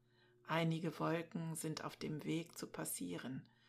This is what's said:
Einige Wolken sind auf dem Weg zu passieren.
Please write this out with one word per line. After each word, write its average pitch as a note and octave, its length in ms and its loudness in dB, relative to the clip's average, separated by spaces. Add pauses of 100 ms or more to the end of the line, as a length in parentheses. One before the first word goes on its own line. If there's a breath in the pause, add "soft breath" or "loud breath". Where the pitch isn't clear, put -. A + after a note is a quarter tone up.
(460 loud breath)
Einige E3 540 4
Wolken E3 560 0
sind D#3+ 260 -2
auf D3+ 140 -4
dem D3+ 280 -2
Weg D#3+ 320 0
zu - 120 -6
passieren. - 760 -2 (240 loud breath)